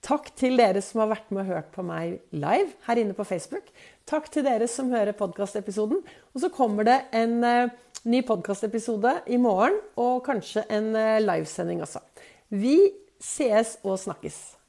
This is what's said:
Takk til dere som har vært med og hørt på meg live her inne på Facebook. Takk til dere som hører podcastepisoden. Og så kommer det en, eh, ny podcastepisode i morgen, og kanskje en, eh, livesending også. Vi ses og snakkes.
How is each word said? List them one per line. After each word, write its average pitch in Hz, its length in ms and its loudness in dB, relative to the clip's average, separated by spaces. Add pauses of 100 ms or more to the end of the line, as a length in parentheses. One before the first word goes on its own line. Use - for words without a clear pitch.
Takk 294 240 -2 (100)
til 254 220 4
dere 196 240 4
som - 180 -4
har 214 120 2
vært - 180 -10
med 196 140 -4
og 185 80 -4
hørt 156 200 -8
på 190 120 -8
meg 170 320 -6 (180)
live 240 400 0 (100)
her 233 140 2
inne 202 160 -2
på 208 100 -6
Facebook. - 460 -8 (340)
Takk 302 240 -4
til 294 160 -2
dere 233 240 0
som 254 220 -2
hører 208 260 0
podcastepisoden. 208 840 -4 (300)
Og 262 100 -4
så 359 80 -2
kommer 214 340 0
det 254 140 6 (160)
en, 233 260 2
eh, 240 300 2 (320)
ny 240 180 2
podcastepisode 220 1040 -2
i 247 100 0
morgen, 247 440 4 (160)
og 247 280 0
kanskje 220 460 -2
en, 220 240 0
eh, 220 260 2
livesending 170 600 -2
også. - 200 -10 (500)
Vi 285 420 4 (260)
ses 226 640 0
og 190 160 -2
snakkes. - 560 -12 (140)